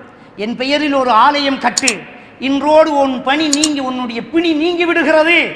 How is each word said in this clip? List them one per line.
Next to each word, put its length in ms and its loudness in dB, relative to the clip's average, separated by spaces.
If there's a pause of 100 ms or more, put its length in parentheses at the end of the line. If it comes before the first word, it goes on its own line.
(360)
என் 200 -6
பெயரில் 360 -2
ஒரு 180 0
ஆலயம் 480 2
கட்டு, 420 -2 (380)
இன்றோடு 600 2
உன் 240 0
பணி 260 0
நீங்கி, 300 -2
உன்னுடைய 500 -6
பிணி 240 0
நீங்கி 320 -2
விடுகிறது, 720 2